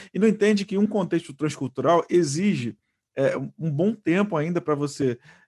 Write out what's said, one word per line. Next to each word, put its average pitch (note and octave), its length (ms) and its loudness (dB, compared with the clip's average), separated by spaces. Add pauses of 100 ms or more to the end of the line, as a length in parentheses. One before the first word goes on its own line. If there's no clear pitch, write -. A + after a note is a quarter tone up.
(120)
E - 60 -6
não G#3+ 100 4
entende G#3 360 2
que F#3+ 140 -4
um G#3 80 4
contexto F3 460 -2
transcultural D3 800 0
exige, D#3+ 640 0 (380)
é, C3+ 220 0
um, C3+ 220 -8
um D#3+ 120 -4
bom F3 240 0
tempo F#3+ 420 0
ainda E3 240 -2
pra D3+ 140 -2
você, C#3 440 -2 (300)